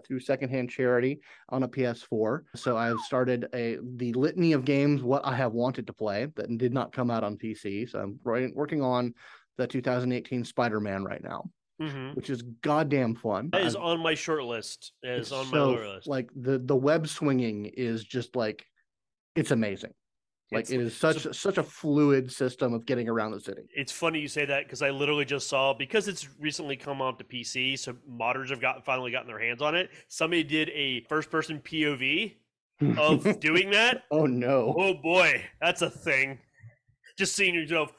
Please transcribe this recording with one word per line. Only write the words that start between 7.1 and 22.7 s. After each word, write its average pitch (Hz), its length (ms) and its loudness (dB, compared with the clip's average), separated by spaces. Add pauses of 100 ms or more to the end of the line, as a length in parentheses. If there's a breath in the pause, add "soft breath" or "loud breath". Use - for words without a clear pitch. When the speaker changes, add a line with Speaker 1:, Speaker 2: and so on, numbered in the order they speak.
Speaker 1:
on 104 140 -2
P 110 180 -8
C. 104 320 -6
So - 120 -10
I'm 101 240 -8
writing, 120 300 -2
working 151 300 -2
on 123 320 0 (420 loud breath)
the 127 80 0
two 127 160 -4
thousand 127 300 0
eighteen 123 340 -4
Spider-Man 107 580 0
right - 200 -8
now. - 260 -10 (300)
Speaker 2:
Mm-hmm. 139 360 -8
Speaker 1:
Which 127 160 -6
is 120 100 -4
goddamn 135 720 2
fun. 113 380 -4
Speaker 2:
That 196 100 2
is - 140 0
Speaker 1:
I've - 80 -6
Speaker 2:
on 170 160 0
my 160 160 0
short 156 280 -2
list. 117 500 -8 (100)
It 127 60 -6
is 123 180 -2
Speaker 1:
It's 113 40 -10
Speaker 2:
on 135 140 -4
my 131 60 -8
Speaker 1:
so, 143 220 4
Speaker 2:
list. 104 340 -6
Speaker 1:
like, 131 280 -2
the, 131 220 0
the 127 180 2
web 151 320 4
swinging 123 600 0
is 117 360 -4
just, 120 320 -6
like, 110 300 -2 (680)
it's 156 160 0
amazing. 107 420 0 (580)
Like, 113 100 0
Speaker 2:
It's - 100 -10
Speaker 1:
it 131 80 0
is 117 180 -4
such, 160 220 2
Speaker 2:
so 151 140 -6
Speaker 1:
such 190 260 0
a 156 40 2
fluid 143 680 2
system 127 420 -2